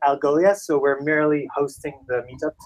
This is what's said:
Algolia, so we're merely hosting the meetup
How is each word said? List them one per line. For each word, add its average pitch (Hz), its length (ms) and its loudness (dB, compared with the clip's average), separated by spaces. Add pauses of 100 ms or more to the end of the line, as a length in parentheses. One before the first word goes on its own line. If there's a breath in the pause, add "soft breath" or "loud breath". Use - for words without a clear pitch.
Algolia, 151 520 2
so 160 220 -2
we're 139 240 0
merely 151 540 0
hosting 143 380 -6 (140)
the 123 200 -4
meetup 135 260 -8 (120)